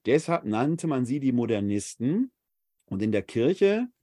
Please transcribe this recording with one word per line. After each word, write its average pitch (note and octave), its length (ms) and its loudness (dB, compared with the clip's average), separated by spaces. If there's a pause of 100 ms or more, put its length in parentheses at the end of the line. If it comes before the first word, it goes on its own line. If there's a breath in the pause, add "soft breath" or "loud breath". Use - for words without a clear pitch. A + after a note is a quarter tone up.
Deshalb D#3 380 2
nannte C3+ 420 -2
man C3+ 180 0
sie C3 160 -2
die C3+ 120 0
Modernisten. A#2 1000 -2 (520)
Und G2 160 -6
in G#2+ 120 0
der G2+ 100 0
Kirche, G3 640 2 (160)